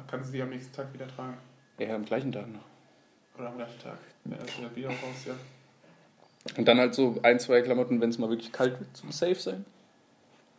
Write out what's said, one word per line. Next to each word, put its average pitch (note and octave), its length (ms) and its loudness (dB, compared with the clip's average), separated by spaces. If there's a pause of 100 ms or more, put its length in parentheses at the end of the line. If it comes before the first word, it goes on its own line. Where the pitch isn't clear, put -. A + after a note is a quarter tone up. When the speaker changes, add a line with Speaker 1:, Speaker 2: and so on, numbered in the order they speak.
Speaker 1:
kannst C3 200 -8
du C3 40 -10
die C3+ 80 -4
am B2+ 80 -4
nächsten B2+ 260 -12
Tag C3+ 200 -8
wieder B2+ 120 -12
tragen. C3 300 -12 (400)
Speaker 2:
Ja, A2 160 -4
am G#2+ 120 -4
gleichen C3 260 0
Tag G#2 200 -6
noch. G#2+ 140 -16 (720)
Speaker 1:
Oder A#2+ 120 -8
am A#2+ 80 -12
gleichen A#2 220 -10
Tag. A2+ 200 -14 (260)
Ja, - 100 -8
das B2 140 -10
ist - 100 -10
ja A#2 160 -10
wieder C3 140 -6
raus, B2+ 380 -8
ja. B2+ 80 -8 (1200)
Speaker 2:
Und A2+ 100 2
dann A#2+ 120 10
halt B2 160 4
so B2 260 4
ein, A#2+ 180 8
zwei B2 220 6
Klamotten, B2 400 2
wenn's A#2 160 2
mal A2+ 140 0
wirklich A2+ 200 -4
kalt B2+ 280 0
wird, - 180 -14
zum D3+ 140 -12
Safe F3+ 240 2
sein. F#3+ 280 -6 (960)